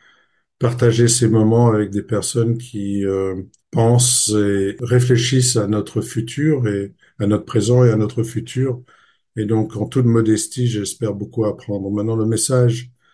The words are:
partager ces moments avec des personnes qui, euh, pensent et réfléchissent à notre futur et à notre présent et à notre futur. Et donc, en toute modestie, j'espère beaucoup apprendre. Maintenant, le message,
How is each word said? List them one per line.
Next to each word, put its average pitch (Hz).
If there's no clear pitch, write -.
partager 120
ces 117
moments 113
avec 104
des 98
personnes 113
qui, 101
euh, 95
pensent 120
et 101
réfléchissent 123
à 101
notre 104
futur 131
et 101
à 101
notre 104
présent 123
et 113
à 107
notre 107
futur. 127
Et 107
donc, 110
en -
toute 127
modestie, 113
j'espère 104
beaucoup 104
apprendre. 98
Maintenant, 107
le 107
message, 120